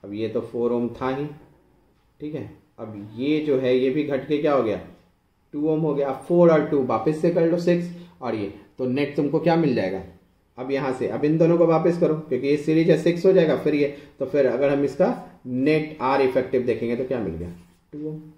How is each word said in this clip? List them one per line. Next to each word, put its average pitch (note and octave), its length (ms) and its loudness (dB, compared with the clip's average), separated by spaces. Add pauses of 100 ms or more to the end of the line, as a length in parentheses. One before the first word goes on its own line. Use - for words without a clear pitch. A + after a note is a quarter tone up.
अब G2 100 -12
ये A2 160 -4
तो A#2 120 -4
फ़ोर A#2+ 320 -2
ओम A#2+ 180 -2
था C3 180 -6
ही, C#3 160 -4 (920)
ठीक D3+ 160 -10
है, A2 140 -10 (300)
अब G#2+ 360 -14
ये D3 260 -2
जो D3 180 0
है B2+ 180 2
ये C3 120 2
भी D3 140 -2
घट C3+ 240 -4
के D3+ 100 0
क्या D3 160 0
हो B2+ 100 2
गया, G2+ 160 -2 (720)
टू D3+ 160 -2
ओम D#3 120 0
हो D3+ 120 0
गया। C#3 160 -2
अब C3 160 -8
फ़ोर F3 260 6
और D3 140 4
टू C#3 200 0
वापस C3+ 320 0
से F3 140 2
कर E3+ 140 2
लो, E3 140 2
सिक्स, F3 300 0 (320)
और A#2 140 -4
ये G2+ 180 -6 (240)
तो C3 100 -4
net C#3 280 -2
तुमको D3 240 0
क्या E3 160 2
मिल D3 200 2
जाएगा, F#2+ 260 -2 (560)
अब C3 140 -6
यहाँ C3+ 220 -2
से, B2 160 -4
अब C#3 160 -2
इन D#3 120 2
दोनों E3 200 4
को E3+ 100 4
वापस E3 320 2
करो D#3 200 2
क्योंकि C3 280 -4
ये D3 120 2
series D#3+ 320 2
है, D#3 80 6
सिक्स E3+ 260 0
हो F#3+ 80 6
जाएगा, D#3+ 240 4
फिर D3+ 180 0
ये, C#3+ 220 0 (220)
तो C3+ 80 -4
फिर C#3 200 2
अगर C3 220 2
हम C#3+ 140 0
इसका - 600 -2
net D3 580 0
आर C#3 180 2
effective C3 420 2
देखेंगे A#2 320 -2
तो C3 100 -4
क्या C3 140 -4
मिल F2+ 140 -4
गया, E2+ 160 -8 (440)
टू D3+ 160 -10
ओम। D#3 120 -12 (160)